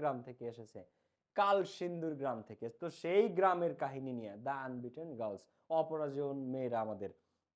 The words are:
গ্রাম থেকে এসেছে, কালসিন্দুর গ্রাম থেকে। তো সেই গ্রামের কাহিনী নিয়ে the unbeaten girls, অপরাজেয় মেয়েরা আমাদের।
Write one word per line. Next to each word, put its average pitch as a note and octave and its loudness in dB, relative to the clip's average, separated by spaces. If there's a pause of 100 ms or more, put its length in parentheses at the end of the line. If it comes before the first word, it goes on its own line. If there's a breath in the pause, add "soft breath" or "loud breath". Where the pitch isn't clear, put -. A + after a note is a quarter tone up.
গ্রাম C#3+ 0 (100)
থেকে B2 -12
এসেছে, A2 -16 (580)
কালসিন্দুর F3 2
গ্রাম B2+ 0 (100)
থেকে। A2+ -8 (140)
তো E3+ -4 (140)
সেই F#3+ 6 (140)
গ্রামের F3 6 (100)
কাহিনী C3+ -2
নিয়ে A2 -8 (140)
the C#3 0 (120)
unbeaten B2+ -8 (100)
girls, A#2 -4 (380)
অপরাজেয় D3 -2 (220)
মেয়েরা B2+ 0
আমাদের। G2+ -4 (460)